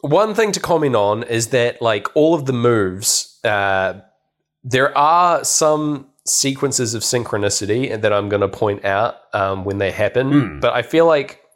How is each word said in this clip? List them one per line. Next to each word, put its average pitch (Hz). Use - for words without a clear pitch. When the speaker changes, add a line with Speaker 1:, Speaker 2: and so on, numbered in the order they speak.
Speaker 1:
One 196
thing 220
to 190
comment 156
on 104
is 113
that, 120
like, 110
all 156
of 147
the 131
moves, 110
uh, 98
there 127
are 160
some 151
sequences 135
of 110
synchronicity 107
that 107
I'm 101
gonna 101
point 101
out, 101
um, 98
when 98
they 98
happen. 120
Speaker 2:
Mm. 104
Speaker 1:
But 120
I 120
feel 165
like 147